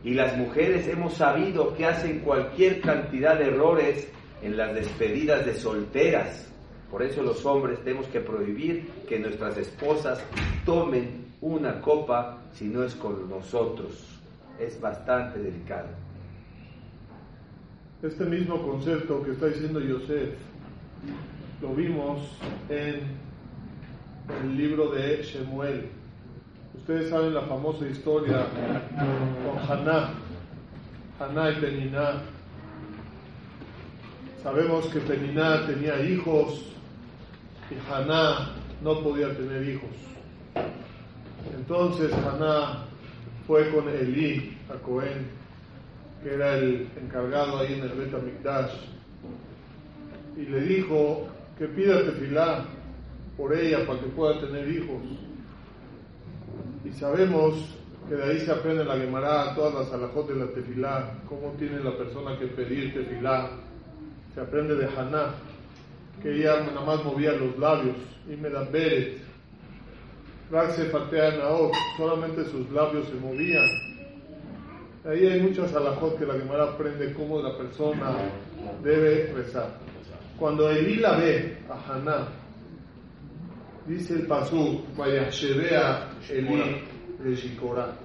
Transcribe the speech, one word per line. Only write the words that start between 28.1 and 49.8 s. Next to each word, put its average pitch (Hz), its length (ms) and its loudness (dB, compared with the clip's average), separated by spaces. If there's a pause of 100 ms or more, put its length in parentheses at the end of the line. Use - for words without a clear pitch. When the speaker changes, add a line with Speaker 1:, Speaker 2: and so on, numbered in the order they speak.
Speaker 2:
con 143 140 -2 (120)
Haná, 147 400 4 (1120)
Haná 151 300 2
y 151 100 0
Peniná. 139 640 0 (2250)
Sabemos 160 440 4
que 151 140 0
Peniná 151 640 4
tenía 143 340 0
hijos 165 640 2 (1040)
y 139 220 -8
Haná 143 600 4 (300)
no 151 200 2
podía 143 340 0
tener 135 320 -2
hijos. 123 220 -4 (1700)
Entonces 170 560 2
Haná 147 720 2 (640)
fue 151 240 8
con 147 180 4
Elí, 135 680 0 (160)
a - 20 -8
Cohen, 135 520 -2 (960)
que 143 120 -4
era 143 220 4
el 127 320 2 (140)
encargado 135 560 0
ahí 135 160 2
en 135 80 -4
el 123 80 -4
Bet 135 240 -4
Hamikdash, 127 580 -2 (1600)